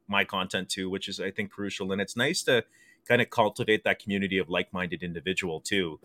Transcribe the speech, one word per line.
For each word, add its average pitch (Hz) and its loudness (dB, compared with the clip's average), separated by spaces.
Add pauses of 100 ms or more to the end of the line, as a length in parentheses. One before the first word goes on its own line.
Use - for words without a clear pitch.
my 101 4
content 95 -2
too, 92 -4
which 95 -6
is, 98 -8
I 95 -4
think, 98 -6
crucial. 98 -6
And 98 0
it's - -6
nice 139 0
to 123 4 (440)
kinda 120 6
cultivate 107 2
that 101 2
community 98 0
of 87 0
like-minded 90 -2
individual 85 -4
too. 87 -2